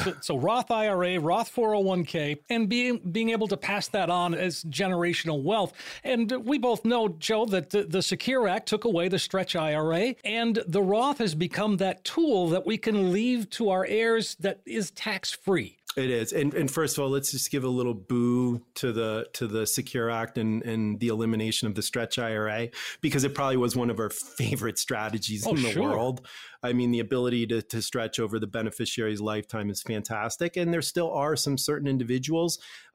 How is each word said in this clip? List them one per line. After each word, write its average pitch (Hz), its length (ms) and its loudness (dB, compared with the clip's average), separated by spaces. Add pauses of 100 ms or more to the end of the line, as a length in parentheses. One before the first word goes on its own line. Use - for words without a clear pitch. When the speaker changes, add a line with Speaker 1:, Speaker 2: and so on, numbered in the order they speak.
(120)
Speaker 1:
<laughs> - 100 -12
Speaker 2:
so 147 160 -2
Roth 220 340 0
I 220 160 2
R 185 160 2
A, 180 140 2
Roth 175 320 2
four 214 260 2
oh 208 40 4
one 185 260 2
K, 147 320 -2 (120)
and 226 200 2
being, 240 300 2 (120)
being 226 200 0
able 220 180 0
to 196 80 0
pass 202 320 -4
that 185 200 0
on 175 240 2
as 180 320 -2
generational 165 800 0
wealth. 196 300 2 (320)
And 233 260 2 (140)
we 285 120 2
both 233 280 2
know, 226 240 4
Joe, 214 380 0
that 190 240 0
the, 202 120 4
the 170 180 0
Secure 247 460 0
Act 185 200 -2
took 214 180 0
away 180 220 2
the 185 120 0
stretch - 360 -2
I 156 200 0
R 156 180 2
A, 220 300 0
and 226 440 0
the 180 140 2
Roth 226 380 2
has 190 160 0
become 185 420 0
that 185 260 0
tool 220 460 2
that 175 160 2
we 220 120 0
can 196 340 2
leave 226 400 2
to 220 180 2
our 185 160 4
heirs 226 500 2
that 196 300 -2
is 220 260 -4
tax-free. - 840 -2 (180)
Speaker 1:
It 135 140 0
is. 117 240 0
And, 147 220 2
and 139 160 2
first 156 260 0
of 143 60 0
all, 135 80 2
let's 139 200 0
just - 200 -4
give 139 120 0
a 131 60 0
little 123 240 0
boo 120 720 2 (120)
to 127 160 -2
the, 110 420 -2
to - 120 -4
the 107 220 0
Secure 117 420 -2
Act 113 300 -2
and, 110 240 0
and 110 360 -2
the 117 100 0
elimination 110 580 0
of 101 80 -4
the 104 80 -2
stretch - 340 -4
I 113 180 -2
R 107 140 -2
A, 113 220 -4 (300)
because 135 220 2
it 139 120 0
probably 135 220 2
was 120 180 2
one 120 160 2
of 107 80 -4
our 107 100 -2
favorite - 720 -4
strategies 107 640 -2
Speaker 2:
Oh, - 60 0
Speaker 1:
in 147 100 2
the 113 100 0
Speaker 2:
sure. 170 120 0
Speaker 1:
world. 127 420 -2 (400)
I 123 60 0
mean, 123 200 2
the 117 100 2
ability 120 460 0
to, 113 140 0
to 113 200 -6
stretch 117 400 -4
over 107 180 -2
the 110 80 -2
beneficiary's 110 720 -4
lifetime 104 500 -4
is 98 120 -4
fantastic. 113 760 -4
And 175 180 0
there 165 80 0
still 165 300 -2
are 147 240 0
some 139 220 0
certain 143 320 0
individuals, 135 680 0 (360)